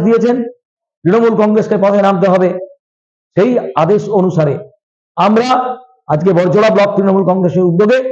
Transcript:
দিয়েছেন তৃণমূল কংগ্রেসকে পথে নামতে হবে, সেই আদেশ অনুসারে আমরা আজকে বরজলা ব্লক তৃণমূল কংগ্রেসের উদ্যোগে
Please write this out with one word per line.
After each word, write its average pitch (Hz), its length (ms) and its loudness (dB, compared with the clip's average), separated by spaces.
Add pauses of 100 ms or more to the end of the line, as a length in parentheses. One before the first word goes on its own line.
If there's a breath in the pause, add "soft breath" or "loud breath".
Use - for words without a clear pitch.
দিয়েছেন 233 300 0 (680)
তৃণমূল 220 320 2
কংগ্রেসকে 214 460 0
পথে 202 200 2
নামতে 196 260 0
হবে, 185 200 2 (880)
সেই 208 140 2 (320)
আদেশ 175 260 0
অনুসারে 175 460 0 (640)
আমরা 220 320 0 (600)
আজকে 156 240 0
বরজলা 190 380 2
ব্লক 202 240 2
তৃণমূল 196 300 0
কংগ্রেসের 180 460 0
উদ্যোগে 208 280 2 (140)